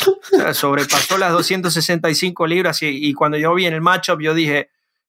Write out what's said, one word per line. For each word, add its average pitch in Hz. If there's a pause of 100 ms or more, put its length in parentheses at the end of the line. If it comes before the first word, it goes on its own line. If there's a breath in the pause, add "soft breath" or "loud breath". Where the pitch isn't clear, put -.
O 392
sea, 160
sobrepasó 143
las 185
doscientas 175
sesenta 170
y 156
cinco 175
libras 170
y, 156
y 143
cuando 151
yo 160
vi 180
en 165
el 160
matchup 175
yo 156
dije, 147 (380)